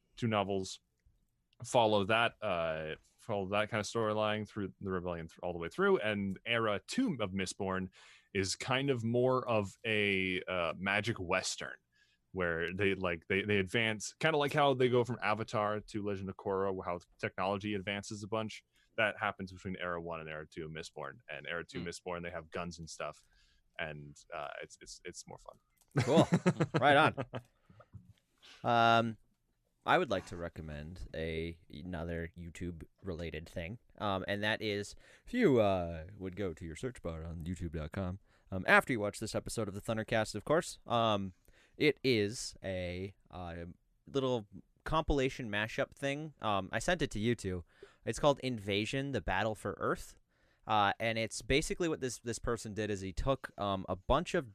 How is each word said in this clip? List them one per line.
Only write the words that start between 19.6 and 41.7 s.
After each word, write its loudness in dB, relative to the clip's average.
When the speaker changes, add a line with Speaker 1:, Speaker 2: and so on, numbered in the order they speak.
Speaker 1:
Era -4
one -8
and -10
Era -10
two -10
of -10
Mistborn. -10
And -12
Era -4
two -10
Speaker 2:
Hmm. -6
Speaker 1:
Mistborn, -8
they -8
have -10
guns -8
and -14
stuff, -10
and, -8
uh, -6
it's, -18
it's, -18
it's -12
more -14
fun. -20
Speaker 3:
Cool. 6
Speaker 1:
<laughs> 4
Speaker 3:
Right 8
on. 6
Um, 6
I 6
would 2
like 0
to -10
recommend -8
a, -4
another -6
YouTube-related -8
thing, -8
um, 0
and -2
that 0
is, -4
if -18
you, 6
uh, 2
would -6
go -4
to -12
your -8
search -8
bar -6
on -8
youtube -4
dot -6
com, -4
um, -2
after 6
you 0
watch -2
this -6
episode -4
of -8
the -8
Thundercast, 0
of -6
course, 2
um, 2